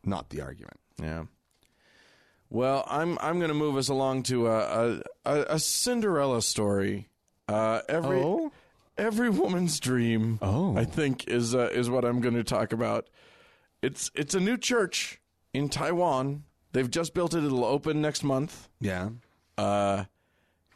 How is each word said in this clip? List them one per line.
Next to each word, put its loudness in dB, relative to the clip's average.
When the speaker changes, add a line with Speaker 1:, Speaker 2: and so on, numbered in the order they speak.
Speaker 1:
not -4
the -8
argument. -14
Speaker 2:
Yeah. -6
Well, 0
I'm, -2
I'm -2
gonna 0
move 0
us 0
along 0
to 2
a, 4
a, 0
a, 2
a 0
Cinderella 0
story. 0
Uh, 2
every, 2
Speaker 1:
Oh? 0
Speaker 2:
every 2
woman's 2
dream, 2
Speaker 1:
Oh. 2
Speaker 2:
I 2
think, -2
is, 0
uh, 2
is 0
what 2
I'm 2
gonna 0
talk 0
about. -2
It's, -4
it's -2
a 2
new 2
church 0
in 0
Taiwan. 0
They've 2
just -2
built 0
it. 2
It'll 2
open 0
next -2
month. -2
Speaker 1:
Yeah. -2
Speaker 2:
Uh, 2